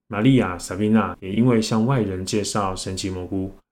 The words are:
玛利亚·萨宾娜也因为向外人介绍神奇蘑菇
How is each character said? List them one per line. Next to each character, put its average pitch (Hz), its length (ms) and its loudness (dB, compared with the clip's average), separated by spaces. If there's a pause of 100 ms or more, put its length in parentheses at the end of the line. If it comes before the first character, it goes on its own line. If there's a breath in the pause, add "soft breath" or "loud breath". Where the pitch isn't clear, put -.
玛 104 140 -4
利 131 160 6
亚· 92 220 0
萨 - 180 -8
宾 107 160 2
娜 95 280 2
也 95 120 -8
因 110 140 2
为 117 140 4
向 110 240 0
外 131 160 2
人 95 240 -4
介 101 200 -2
绍 98 320 -2
神 95 200 -8
奇 92 140 -4
蘑 92 160 -8
菇 95 260 -4 (200)